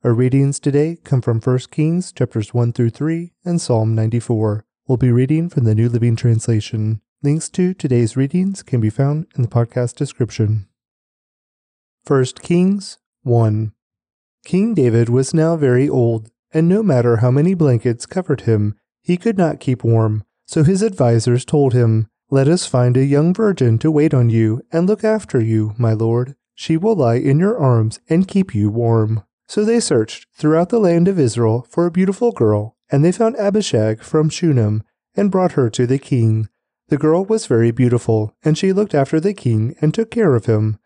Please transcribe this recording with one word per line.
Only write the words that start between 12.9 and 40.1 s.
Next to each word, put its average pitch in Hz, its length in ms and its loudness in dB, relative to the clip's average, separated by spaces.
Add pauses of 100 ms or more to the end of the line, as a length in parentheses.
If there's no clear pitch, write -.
one. 110 500 0 (720)
King 208 300 -2
David 120 340 2
was 131 240 0
now 160 240 0
very 135 320 2
old, 117 420 -2 (220)
and 165 160 2
no 202 140 2
matter 120 340 2
how 123 140 2
many 151 240 2
blankets 127 500 0
covered 156 380 -6
him, 104 320 0 (260)
he 180 160 -2
could 202 220 -2
not 160 220 0
keep 127 220 -4
warm. 113 420 0 (200)
So - 180 -2
his 185 200 2
advisors 123 640 0
told 143 260 2
him, 113 380 0 (180)
"Let 135 200 2
us 175 180 0
find 123 300 2
a 131 80 2
young 143 280 2
virgin 175 460 0
to 156 100 0
wait 151 240 2
on 123 180 2
you 113 300 0 (120)
and 175 160 0
look 208 160 -2
after 214 360 -2
you, 110 380 -2
my 117 140 0
lord. 117 420 -2 (220)
She - 200 -4
will 208 200 0
lie 120 220 2
in 139 200 0
your 202 180 0
arms 117 520 0
and 180 180 2
keep 190 260 -2
you 104 160 0
warm." 113 540 0 (240)
So 208 180 -2
they 226 140 2
searched 123 560 -2
throughout 160 360 0
the 233 100 0
land 170 260 2
of 190 140 0
Israel 117 500 0
for 170 160 -2
a 175 60 0
beautiful 190 400 0
girl, 107 420 0 (160)
and 143 140 2
they 180 80 4
found 226 240 0
Abishag 190 680 -2
from 156 260 0
Shunem 113 540 0 (320)
and 202 160 0
brought 185 220 0
her 123 180 0
to 123 160 -2
the 135 140 0
king. 113 480 0 (400)
The 151 80 -2
girl 156 280 0
was 220 220 -4
very 117 240 2
beautiful, 117 720 0
and 156 160 0
she 190 140 0
looked 202 200 -2
after 151 280 0
the 196 120 -2
king 117 480 -2
and 156 140 0
took 226 160 -4